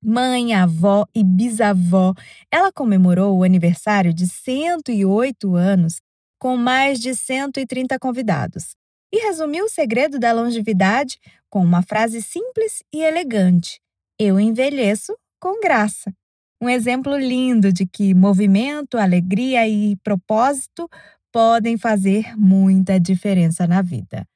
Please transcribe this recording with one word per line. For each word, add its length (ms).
Mãe, 480
avó 600
e 100
bisavó, 880
ela 200
comemorou 680
o 60
aniversário 680
de 160
cento 640
e 160
oito 480
anos 460
com 180
mais 440
de 140
cento 440
e 80
trinta 320
convidados. 760
E 100
resumiu 440
o 60
segredo 480
da 140
longevidade 840
com 140
uma 200
frase 380
simples 600
e 80
elegante: 800
"Eu 200
envelheço 760
com 200
graça." 520
Um 80
exemplo 480
lindo 560
de 140
que 260
movimento, 840
alegria 680
e 300
propósito 920
podem 460
fazer 600
muita 640
diferença 680
na 140
vida. 560